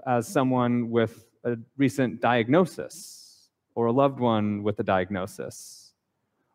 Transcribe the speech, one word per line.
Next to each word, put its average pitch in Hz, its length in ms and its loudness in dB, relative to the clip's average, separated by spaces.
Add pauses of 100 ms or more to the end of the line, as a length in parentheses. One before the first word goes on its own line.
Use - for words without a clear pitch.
as 120 200 2
someone 120 640 0
with 113 340 0 (200)
a 120 120 -2 (200)
recent 135 440 0
diagnosis - 1300 0 (260)
or 117 100 2
a 117 60 2
loved 139 260 2
one 104 460 0
with 104 160 -2
a - 20 -4
diagnosis, 92 1120 -4 (640)